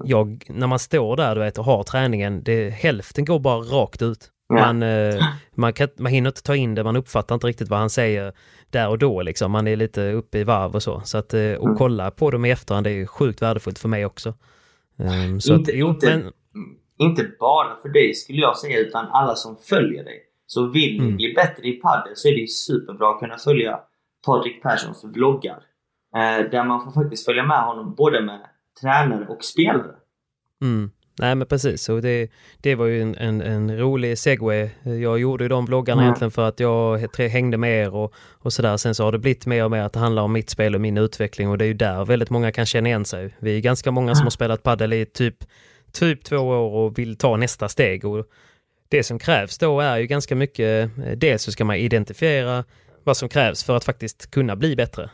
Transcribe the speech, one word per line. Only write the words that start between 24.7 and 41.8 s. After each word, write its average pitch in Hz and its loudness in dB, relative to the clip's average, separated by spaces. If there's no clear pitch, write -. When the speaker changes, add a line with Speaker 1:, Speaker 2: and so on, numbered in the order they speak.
Speaker 2:
vloggar. 135 0
Eh, 113 0
där 123 0
man 123 -2
får 147 0
faktiskt 113 -6
följa 123 0
med 143 2
honom 113 -6
både 143 2
med 104 -8
tränare 131 2
och 110 -12
spelare. 101 0
Speaker 1:
Mm. 110 0
Nej, 123 2
men 131 -2
precis. 131 0
Så 113 -2
det, 120 -2
det 139 2
var 117 0
ju 117 0
en, 110 -2
en, 110 -2
en 107 -2
rolig 123 0
segue. 107 0
Jag 117 -2
gjorde 123 0
ju 123 -2
de 123 0
vloggarna 127 2
Speaker 2:
Mm. 123 6
Speaker 1:
egentligen 120 2
för 113 0
att 110 -4
jag 117 2
he-, 113 -4
tre-, 123 -2
hängde 123 0
med 113 2
er 98 -4
och, 104 -4
och 123 -4
sådär. 107 2
Sen 110 0
så 110 0
har 107 2
det 110 -2
blivit 127 0
mer 120 2
och 110 0
mer 110 0
att 104 -4
det 117 -4
handlar 113 2
om 107 0
mitt 113 -2
spel 107 0
och 101 0
min 107 0
utveckling. 107 0
Och 101 0
det 110 2
är - 2
ju 110 0
där 98 0